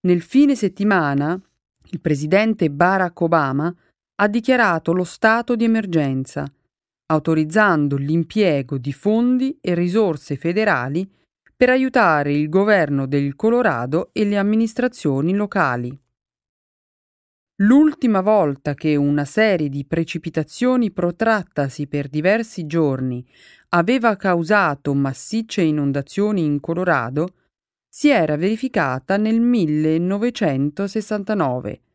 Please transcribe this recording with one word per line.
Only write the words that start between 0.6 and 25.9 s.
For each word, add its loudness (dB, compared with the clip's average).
il -10
presidente 0
Barack 0
Obama 0
ha 0
dichiarato 0
lo 0
stato 0
di -2
emergenza, -2
autorizzando 2
l'impiego 0
di -6
fondi 0
e -2
risorse -2
federali -2
per 0
aiutare 2
il 0
governo 2
del -2
Colorado -2
e 0
le -2
amministrazioni -2
locali. -2
L'ultima 4
volta 0
che 0
una 0
serie 0
di -8
precipitazioni -2
protrattasi -2
per -6
diversi -2
giorni -2
aveva 2
causato 0
massicce -2
inondazioni -2